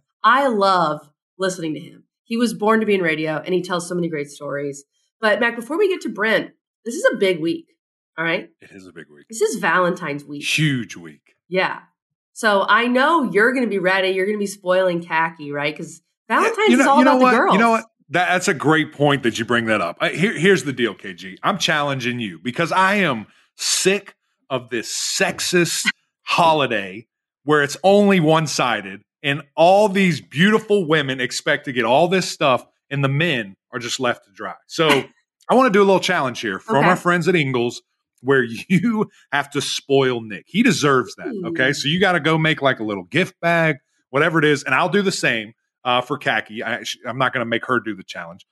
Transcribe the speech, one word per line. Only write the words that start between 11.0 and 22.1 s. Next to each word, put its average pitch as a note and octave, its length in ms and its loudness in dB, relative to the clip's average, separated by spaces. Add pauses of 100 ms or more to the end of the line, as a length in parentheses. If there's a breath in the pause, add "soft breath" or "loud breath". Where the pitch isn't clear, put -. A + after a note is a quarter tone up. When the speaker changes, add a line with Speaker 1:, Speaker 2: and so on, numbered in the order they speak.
Speaker 1:
Yeah. F3 300 -2 (520)
So G3+ 360 0
I A3+ 200 2
know C4 440 2
you're A3 220 2
gonna B3 140 0
be G3 100 -4
ready. F#3 320 0
You're F#3+ 160 -2
gonna G#3+ 140 -2
be G3+ 80 -2
spoiling F#3 560 -2
Khaki, E3 480 -4
right? D3 240 -4
'Cause D3 260 -14 (280)
Speaker 2:
Yeah, A#3 120 2
Speaker 1:
Valentine's G#4+ 280 2
Speaker 2:
you B3+ 100 6
Speaker 1:
is C4+ 60 4
Speaker 2:
know, C4+ 60 4
Speaker 1:
all C#4 80 6
Speaker 2:
you C4+ 60 6
know - 60 6
Speaker 1:
about C4 80 2
the B3+ 60 4
Speaker 2:
what? B3+ 120 6
Speaker 1:
girls. D#4 160 2
Speaker 2:
You F#3+ 60 2
know A#3 120 4
what? A3+ 140 0 (240)
That, E3+ 200 0
that's F3+ 180 0
a G3 80 2
great D3+ 360 2
point C#3+ 320 2
that A2 140 0
you A2+ 80 -4
bring A#2 200 0
that A2 160 2
up. E2+ 200 -6
I, E3 80 0
here, D#3+ 240 0
here's E3 300 2
the C#3 100 -4
deal, A2+ 220 -2
K G2 180 -14
G. F#2 300 -16
I'm - 160 -2
challenging C3+ 600 -2